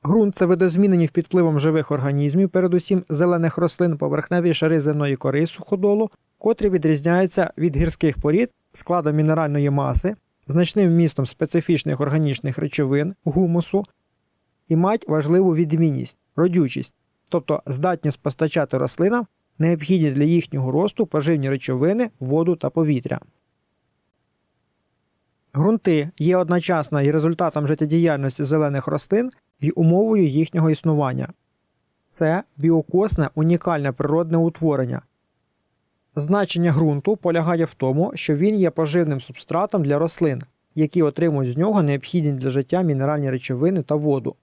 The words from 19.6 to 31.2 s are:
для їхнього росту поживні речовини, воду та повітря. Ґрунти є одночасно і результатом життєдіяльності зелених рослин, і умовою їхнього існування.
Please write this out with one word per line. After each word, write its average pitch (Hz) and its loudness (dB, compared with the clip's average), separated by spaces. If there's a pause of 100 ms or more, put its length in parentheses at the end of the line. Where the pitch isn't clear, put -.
для 143 0
їхнього 143 0
росту 190 0
поживні 147 -2
речовини, 147 -2 (100)
воду 160 0
та 143 -6
повітря. 151 -2 (2250)
Ґрунти 165 0
є 180 2
одночасно 165 0
і 143 2
результатом 160 0
життєдіяльності 151 0
зелених 143 0
рослин, 214 -2 (280)
і 143 0
умовою 185 2
їхнього 160 0
існування. 143 -2 (760)